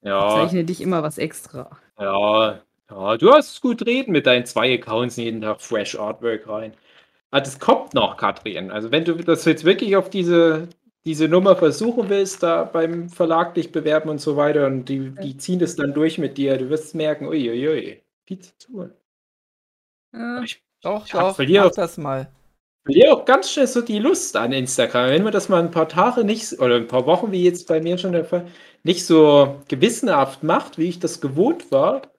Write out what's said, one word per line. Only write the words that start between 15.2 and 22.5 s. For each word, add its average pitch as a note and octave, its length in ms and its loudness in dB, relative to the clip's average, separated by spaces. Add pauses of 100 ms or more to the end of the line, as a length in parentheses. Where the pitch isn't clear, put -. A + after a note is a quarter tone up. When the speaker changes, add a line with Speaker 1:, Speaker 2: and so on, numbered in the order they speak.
Speaker 1:
die C#3 160 -10
ziehen F3+ 200 -4
das E3+ 180 -2
dann C#3+ 180 -4
durch D#3 240 0
mit C#3 180 -6
dir, C3+ 220 0
du B2+ 100 -6
wirst D#3 260 -6
merken, D3+ 320 -4
uiuiui, C3+ 760 -4 (240)
viel F#3+ 140 -12
zu - 120 -20 (140)
tun. G#3 240 -14 (1200)
Speaker 2:
Ja. A#3+ 280 -10
Speaker 1:
Ich, - 200 -14 (200)
Speaker 3:
Doch, G#3 240 -6
Speaker 1:
ich - 80 -16
hab F#3 80 0
Speaker 3:
doch, F#3+ 140 0
Speaker 1:
verliere F#3+ 280 4
Speaker 3:
mach F3 60 6
Speaker 1:
auch - 40 -12
Speaker 3:
das F3 220 -6
mal. C3+ 340 -8 (540)